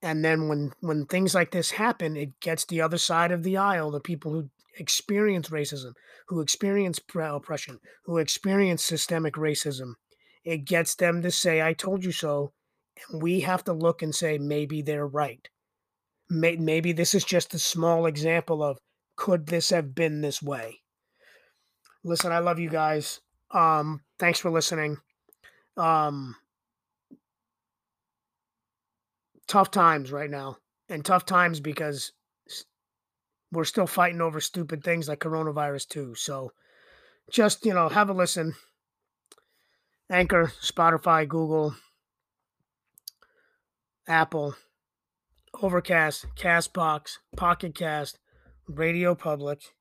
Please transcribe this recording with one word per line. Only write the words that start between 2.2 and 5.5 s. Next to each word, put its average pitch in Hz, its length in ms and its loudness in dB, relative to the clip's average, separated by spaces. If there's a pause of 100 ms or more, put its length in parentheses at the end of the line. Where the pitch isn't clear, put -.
gets 165 260 -4
the 165 160 -2
other 160 160 0
side 170 340 2
of 170 120 -2
the 190 140 0
aisle, 185 340 2
the 147 80 -4
people 151 320 -6
who 151 180 -4 (280)
experience 196 720 0
racism, 143 440 -6 (340)